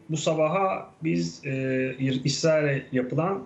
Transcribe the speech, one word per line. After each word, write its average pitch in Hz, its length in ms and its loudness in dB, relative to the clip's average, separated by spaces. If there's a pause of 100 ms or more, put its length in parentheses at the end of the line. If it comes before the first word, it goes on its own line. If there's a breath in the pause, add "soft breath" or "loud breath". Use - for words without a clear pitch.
bu 156 80 -2
sabaha 165 760 0 (120)
biz, 170 420 -2
e, 139 60 -4 (480)
İr-, 131 240 0
İsrail'e 147 580 2 (100)
yapılan, 151 540 0